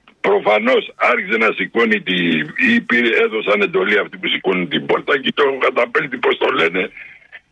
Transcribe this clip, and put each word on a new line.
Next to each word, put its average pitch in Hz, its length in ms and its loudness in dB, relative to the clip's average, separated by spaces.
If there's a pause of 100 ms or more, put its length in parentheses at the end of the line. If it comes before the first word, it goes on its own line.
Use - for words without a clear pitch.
(200)
Προφανώς 208 760 2
άρχισε 220 440 0
να 220 140 2
σηκώνει 107 480 0
τη, 92 160 -4 (580)
ή 117 60 4
πήρε, 120 280 0 (160)
έδωσαν 107 360 0
εντολή 190 380 2
αυτοί - 180 -4
που - 120 -8
σηκώνουν 185 400 -2
την - 180 -4
πόρτα - 340 0
και 151 140 -4
τον 135 260 0
καταπέλτη, 127 560 -2
πώς - 220 0
το - 120 0
λένε, 85 400 0 (600)